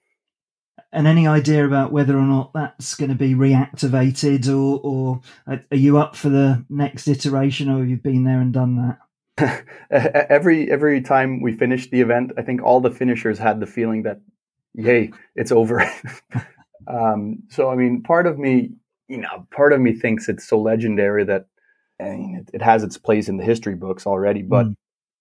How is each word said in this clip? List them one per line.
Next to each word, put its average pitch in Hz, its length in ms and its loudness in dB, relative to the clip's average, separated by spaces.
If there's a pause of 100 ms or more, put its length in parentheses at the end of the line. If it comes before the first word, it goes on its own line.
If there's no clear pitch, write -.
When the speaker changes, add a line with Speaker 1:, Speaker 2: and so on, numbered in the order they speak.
(920)
Speaker 1:
And 156 160 0
any 160 180 4
idea 151 400 2
about 139 260 0
whether 143 240 2
or 135 60 2
not 135 320 0
that's - 400 -10
gonna 135 220 -4
be 131 180 0
reactivated, 135 1120 0
or, 139 360 0
or 131 380 -4 (260)
are, 135 240 -8
are 143 60 0
you 143 200 6
up - 180 0
for 147 140 -2
the 135 400 2
next 143 380 -6
iteration, 139 640 -2
or 135 100 0
have 127 100 -2
you 127 80 -2
been 127 260 -2
there 131 160 2
and 127 140 0
done 123 240 0
that? 123 220 -4 (380)
Speaker 2:
<laughs> - 280 -2 (260)
E-, 143 380 2
every, 156 420 2
every 143 300 2
time 131 400 0
we 120 120 -2
finished 127 360 -2
the 127 120 4
event, 123 360 0
I 120 60 -4
think 123 180 -4
all 127 200 4
the 120 100 0
finishers 117 480 -2
had 110 200 0
the 104 60 -6
feeling 110 380 -4
that, 104 180 -8 (520)
yay, 113 380 2 (240)
it's 117 160 -4
over. 113 320 2 (140)
<laughs> - 40 -20 (840)
Um, 110 600 -2
so, 131 220 -2
I 127 40 -2
mean, 123 280 0
part 170 240 2
of 151 100 -4
me, 131 320 0 (380)
you 127 100 -12
know, - 320 -12
part 143 240 4
of 135 80 2
me 120 120 4
thinks 110 360 -4
it's - 180 -8
so 110 140 0
legendary 104 600 0
that, 95 240 -4 (520)
I 95 40 -10
mean, 98 320 -10
it, - 220 -14
it - 40 -10
has 113 220 2
its 92 120 -8
place 107 320 0
in 95 100 -4
the 90 60 -6
history 113 300 -2
books 92 320 -8
already, 101 380 -2
but 104 240 2
Speaker 1:
Mm. 104 80 -6 (460)